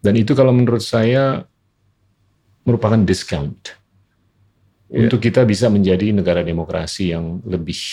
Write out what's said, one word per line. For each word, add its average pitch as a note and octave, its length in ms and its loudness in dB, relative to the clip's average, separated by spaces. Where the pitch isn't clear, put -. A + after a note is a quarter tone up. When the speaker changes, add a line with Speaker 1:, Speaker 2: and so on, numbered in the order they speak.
Speaker 1:
Dan G#2 100 2
itu A2+ 220 2
kalau C3 160 4
menurut A#2+ 320 2
saya B2+ 580 0
merupakan A2+ 380 2
discount F#2 800 -4
Speaker 2:
Iya. A2+ 160 2
Speaker 1:
untuk A#2 160 0
kita A#2+ 240 4
bisa G#2+ 240 2
menjadi G2 400 2
negara F2 320 0
demokrasi E2 720 -4
yang E2 260 -8
lebih F2 380 -8